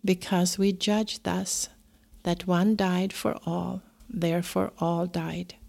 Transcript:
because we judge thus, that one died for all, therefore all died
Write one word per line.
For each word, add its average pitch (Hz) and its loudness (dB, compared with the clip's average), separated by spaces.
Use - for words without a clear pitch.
because 180 2
we 196 4
judge 208 0
thus, 185 -2
that 175 -2
one 185 4
died 185 0
for - -4
all, 175 -4
therefore 175 0
all 170 0
died 175 -6